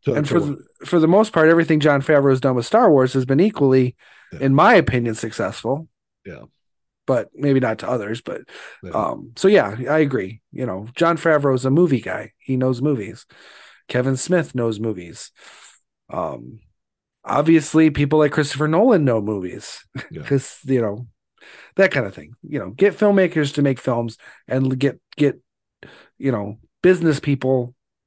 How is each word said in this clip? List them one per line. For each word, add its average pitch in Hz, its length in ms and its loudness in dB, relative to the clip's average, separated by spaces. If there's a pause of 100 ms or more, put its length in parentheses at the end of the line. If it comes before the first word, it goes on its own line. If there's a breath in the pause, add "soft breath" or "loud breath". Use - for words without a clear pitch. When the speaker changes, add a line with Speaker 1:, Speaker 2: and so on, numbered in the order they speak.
Speaker 1:
to, 139 80 0
Speaker 2:
And 147 120 0
Speaker 1:
to 139 80 -2
Speaker 2:
for 170 80 4
Speaker 1:
work. 147 180 -4 (200)
Speaker 2:
the, - 60 -18
for 175 140 0
the 160 80 4
most 196 260 4
part, 160 160 4
everything 165 300 2
Jon 143 220 2
Favreau 139 280 4
has 131 100 4
done 127 160 0
with 117 100 -2
Star 226 240 4
Wars 131 240 4
has 131 120 0
been 135 160 2
equally, 131 540 2 (360 soft breath)
Speaker 1:
Yeah. - 80 -14
Speaker 2:
in 135 160 0
my 196 200 6
opinion, 120 400 0
successful. 113 720 -6 (380)
Speaker 1:
Yeah. 78 180 -18 (600)
Speaker 2:
But 120 300 -2
maybe 135 240 0
not 113 200 -2
to 92 100 -8
others, 113 320 -6
but, - 220 -12 (380 loud breath)
Speaker 1:
Yeah. 90 100 -16
Speaker 2:
um, 67 440 -6
so 190 140 2
yeah, 120 260 4 (140)
I 156 100 2
agree. 113 400 -2 (140)
You 131 120 -8
know, 101 300 -8
Jon 170 220 2
Favreau 143 360 2
is 127 120 -2
a 135 40 0
movie 147 300 2
guy. - 400 -10
He 131 160 -6
knows 127 260 -2
movies. 117 440 -4 (640 loud breath)
Kevin 127 260 -2
Smith 170 400 -2
knows 117 240 -2
movies. 92 520 -10 (800 loud breath)
Um, 71 520 -10 (640)
obviously, 160 640 2
people 143 300 0
like 147 120 2
Christopher 151 380 -2
Nolan 185 340 2
know 117 180 2
movies 101 640 -8 (100)
<laughs> - 160 -16
Speaker 1:
Yeah. 78 120 -14
Speaker 2:
'cause, - 400 -4
you 135 180 0
know, 110 260 -6 (680 loud breath)
that 190 160 2
kind 131 140 -2
of 95 100 -12
thing. - 200 -16 (120)
You 143 120 -8
know, 90 100 -10
get 175 280 0
filmmakers 180 580 2
to 147 60 0
make 135 200 2
films 117 360 -4 (300 loud breath)
and 131 200 -2
l-, 131 40 -2
get, 131 300 -2 (160)
get, 143 240 0 (760 loud breath)
you 135 140 -4
know, 104 280 -6 (220)
business 165 380 2
people. 131 560 -2 (320)